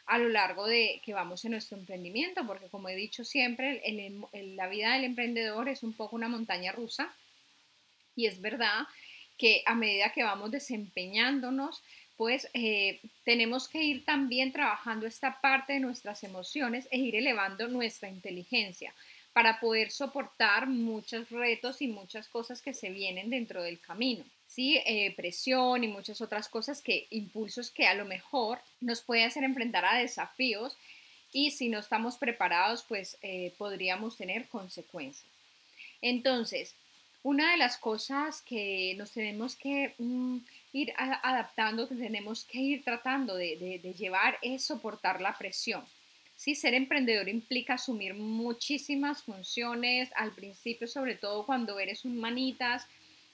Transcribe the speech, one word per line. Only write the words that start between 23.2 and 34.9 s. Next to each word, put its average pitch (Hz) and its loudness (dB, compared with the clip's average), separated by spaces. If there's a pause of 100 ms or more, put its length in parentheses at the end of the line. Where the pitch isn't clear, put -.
dentro 214 -2
del 170 -8
camino, 214 -2 (220)
¿sí? 269 2
Eh, 208 2
presión 254 2
y 226 0
muchas 202 -8
otras 214 -4
cosas 233 -6
que, - -2
impulsos 220 -6
que 240 4
a 190 6
lo 202 -2
mejor 214 -2 (200)
nos 233 -2
puede 226 6
hacer 247 0
enfrentar 240 2
a 214 6
desafíos, 240 -2 (560)
y 285 4
si 262 -2
no 214 0
estamos 226 0
preparados, 208 2
pues, 196 -6
eh, 185 -6
podríamos 196 -2
tener 202 -6
consecuencias. 175 -10 (720)